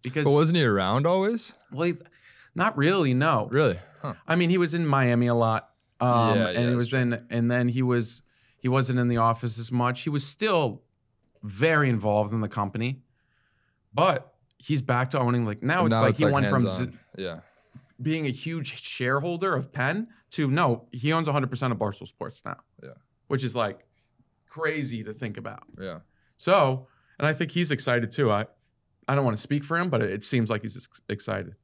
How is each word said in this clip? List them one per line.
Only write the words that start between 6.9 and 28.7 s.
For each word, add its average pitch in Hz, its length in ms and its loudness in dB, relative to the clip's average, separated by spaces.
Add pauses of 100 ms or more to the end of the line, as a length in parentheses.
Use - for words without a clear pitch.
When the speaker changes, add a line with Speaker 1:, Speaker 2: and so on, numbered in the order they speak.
Speaker 1:
in, 120 300 -2
and 117 220 0
then 123 180 2
he 127 140 -2
was, 120 400 -2 (340)
he - 100 -4
wasn't 127 300 0
in 120 120 2
the 120 80 2
office 113 420 0
as 117 120 -8
much. 123 300 0
He - 80 -4
was 143 160 -2
still 170 560 0 (640)
very 143 440 2
involved 104 460 2
in 113 80 0
the 104 80 -4
company, 110 540 -4 (920)
but 156 400 0 (240)
he's 151 240 -2
back 127 300 0
to 151 80 -2
owning, 120 260 0
like, 107 160 -6
now 156 200 0
Speaker 2:
But 175 40 4
Speaker 1:
it's 113 60 2
Speaker 2:
now 113 100 2
Speaker 1:
like - 100 6
Speaker 2:
it's, - 80 0
Speaker 1:
he - 60 4
Speaker 2:
like, - 80 4
Speaker 1:
went 139 140 2
from 120 180 2
Speaker 2:
hands-on. 98 280 -2
Speaker 1:
z- - 40 -20 (200)
Speaker 2:
Yeah. 87 220 -8 (640)
Speaker 1:
being 156 240 -2
a 139 60 -2
huge 156 500 -8
shareholder 165 720 -2
of 131 160 -4
Penn 160 360 -2 (240)
to, 147 180 -2
no, 131 420 0
he 131 220 -2
owns 165 140 0
a 147 40 0
hundred 135 180 0
percent 127 220 -4
of 104 80 -4
Barstool 104 280 -6
Sports - 360 -14
now. - 140 -10 (240)
Speaker 2:
Yeah. 65 80 -18 (380)
Speaker 1:
Which 135 160 -2
is, 117 120 -4
like, 107 300 -4 (640)
crazy 147 560 -6
to 107 100 -12
think 107 240 -10
about. 110 260 -14 (160)
Speaker 2:
Yeah. 90 200 -10 (380)
Speaker 1:
So, 139 500 4 (300)
and 143 100 0
I 156 60 2
think 165 180 -4
he's 170 200 0
excited 120 400 0
too. 127 200 2
I, 104 160 0 (600)